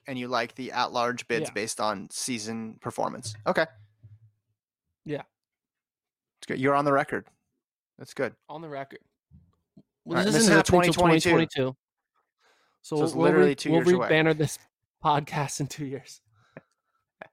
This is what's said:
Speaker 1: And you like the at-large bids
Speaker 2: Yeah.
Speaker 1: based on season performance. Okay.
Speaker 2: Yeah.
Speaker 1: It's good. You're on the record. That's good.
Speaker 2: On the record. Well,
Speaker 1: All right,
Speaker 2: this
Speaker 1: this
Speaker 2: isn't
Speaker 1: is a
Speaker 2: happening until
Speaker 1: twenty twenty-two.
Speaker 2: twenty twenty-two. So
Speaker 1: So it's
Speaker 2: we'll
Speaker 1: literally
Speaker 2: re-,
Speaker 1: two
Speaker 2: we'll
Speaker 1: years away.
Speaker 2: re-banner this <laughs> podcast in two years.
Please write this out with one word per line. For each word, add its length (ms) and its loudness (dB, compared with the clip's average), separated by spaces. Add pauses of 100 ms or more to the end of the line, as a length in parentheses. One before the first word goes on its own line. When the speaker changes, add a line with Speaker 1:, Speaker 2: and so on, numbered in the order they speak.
Speaker 1:
And 100 -8
you 120 -6
like 260 -2
the 160 -10
at-large 560 -2
bids 220 -2
Speaker 2:
Yeah. 40 -14
Speaker 1:
based 280 -6
on 300 -4
season 680 -8
performance. 540 -8 (120)
Okay. 200 0 (1400)
Speaker 2:
Yeah. 200 -8 (1160)
Speaker 1:
It's 80 -18
good. 120 -4
You're 160 2
on 100 2
the 80 4
record. 340 -2 (680)
That's 160 -20
good. 220 -6 (140)
Speaker 2:
On 120 -16
the 80 -16
record. 300 -14 (1080)
Well, 120 -4
Speaker 1:
All 60 2
right, 20 0
Speaker 2:
this 80 2
Speaker 1:
this 100 4
Speaker 2:
isn't 80 6
Speaker 1:
is 40 6
a 20 6
Speaker 2:
happening 300 4
until 60 4 (100)
Speaker 1:
twenty 160 6
twenty-two. 100 2
Speaker 2:
twenty 180 4
twenty-two. 300 -4 (1040)
So 160 -8
Speaker 1:
So 60 2
it's 100 0
Speaker 2:
we'll 120 0
Speaker 1:
literally 240 6
Speaker 2:
re-, 60 0
Speaker 1:
two 160 -6
Speaker 2:
we'll 100 4
Speaker 1:
years 100 4
away. 160 2
Speaker 2:
re-banner 260 4
this 240 -2 (220)
<laughs> 240 -16
podcast 560 -2
in 80 -4
two 180 -12
years. 360 -14 (1120)